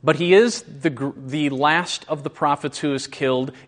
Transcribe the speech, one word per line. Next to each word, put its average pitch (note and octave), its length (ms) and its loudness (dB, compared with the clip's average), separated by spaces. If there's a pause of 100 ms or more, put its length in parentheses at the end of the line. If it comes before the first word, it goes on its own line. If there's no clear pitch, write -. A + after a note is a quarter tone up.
but D3 140 2
he F3 160 2
is A3 300 6
the C#3+ 260 -6
gr-, C3+ 280 -4
the C#3+ 340 -4
last D3+ 580 0
of D#3 160 -6
the D3 60 -6
prophets C#3+ 480 -2
who C#3+ 160 -2
is C3+ 120 -6
killed C3 460 -2 (160)